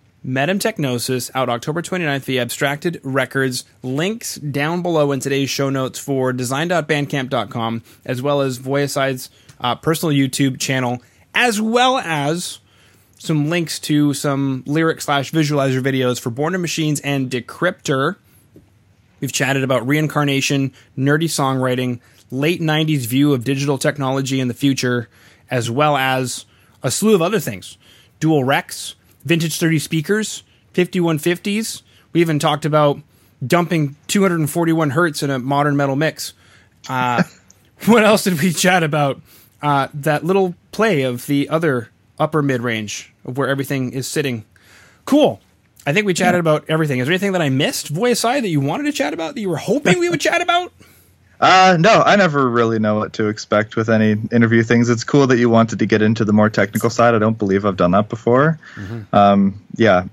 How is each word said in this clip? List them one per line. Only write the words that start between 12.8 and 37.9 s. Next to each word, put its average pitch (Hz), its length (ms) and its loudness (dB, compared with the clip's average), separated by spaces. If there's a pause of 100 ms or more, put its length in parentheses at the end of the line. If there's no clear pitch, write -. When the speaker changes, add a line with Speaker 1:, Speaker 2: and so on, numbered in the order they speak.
Speaker 1:
some 151 320 -2
links 170 300 -4
to 147 340 2
some 135 520 -2
lyric 160 340 0
slash 143 320 -2
visualizer 143 500 0
videos 127 380 0
for 131 120 -6
Born 151 240 -4
of 185 60 -4
Machines 151 400 -2
and 139 280 -4
Decryptor. 143 840 -4 (1040)
We've 135 100 -6
chatted 135 320 -2
about 127 240 0
reincarnation, 143 880 0 (240)
nerdy 147 280 2
songwriting, 127 720 -2 (300)
late 147 320 -2
nineties 156 440 0
view 139 280 2
of 120 120 -2
digital 139 320 -2
technology 135 640 -2
in 127 80 -2
the 117 40 -6
future, 127 540 0 (420)
as 117 220 -4
well 147 260 2
as 131 480 -2 (380)
a 131 80 -2
slew 214 240 2
of 170 60 2
other 185 180 0
things. 104 380 -10 (420)
Dual 156 240 2
Rex, - 520 -4 (300)
Vintage 160 340 0
thirty 165 200 2
speakers, 190 640 -4 (280)
fifty-one 175 460 0
fifties. 202 680 -4 (300)
We 170 80 2
even 160 180 2
talked 151 240 0
about 151 360 2 (460)
dumping 160 520 2 (100)
two 208 140 0
hundred 175 180 2
and 147 100 0
forty-one 165 420 0
hertz 156 300 0
in 147 80 -2
a 139 100 -2
modern 143 360 0
metal 139 220 0
mix. 151 340 -4 (560)
Uh, 123 360 0 (300)
<laughs> - 320 -20
what 220 200 6